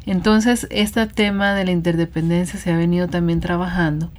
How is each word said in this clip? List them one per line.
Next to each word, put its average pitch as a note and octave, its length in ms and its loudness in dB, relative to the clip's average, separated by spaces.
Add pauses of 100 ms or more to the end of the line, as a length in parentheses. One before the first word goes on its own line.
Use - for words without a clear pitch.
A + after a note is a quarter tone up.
Entonces, G#3+ 600 2
este G#3 380 0
tema G3+ 480 0
de F#3+ 100 0
la F#3 60 0
interdependencia E3+ 880 0
se F3+ 120 -2
ha E3 60 2
venido F3 300 2
también E3+ 320 0
trabajando F3 800 -2